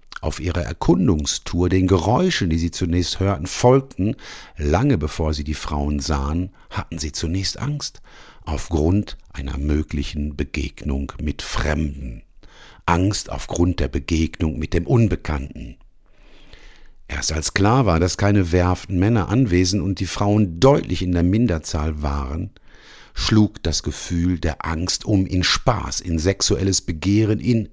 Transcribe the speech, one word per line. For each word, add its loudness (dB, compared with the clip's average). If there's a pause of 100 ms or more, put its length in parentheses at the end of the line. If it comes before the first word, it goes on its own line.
(220)
auf -4
ihrer -2
Erkundungstour 0
den 2
Geräuschen, 2
die 2
sie 0
zunächst -2
hörten, 0
folgten, 2 (420)
lange 2
bevor -2
sie -4
die -4
Frauen -2
sahen, -2 (180)
hatten -10
sie -6
zunächst -4
Angst, -6 (480)
aufgrund 0 (140)
einer -8
möglichen -2
Begegnung -6 (100)
mit -4
Fremden. -4 (600)
Angst 0
aufgrund 0
der 2
Begegnung 0
mit -4
dem 0
Unbekannten. 0 (1300)
Erst -4
als -4
klar 4
war, 4
dass 2
keine 2
wehrhaften 2
Männer 2
anwesend 2
und -2
die -2
Frauen 0
deutlich 4
in -2
der 2
Minderzahl 0
waren, -4 (640)
schlug 2
das -2
Gefühl -2
der -4
Angst -4
um 2
in 0
Spaß, 0
in -2
sexuelles 0
Begehren, 0
in 0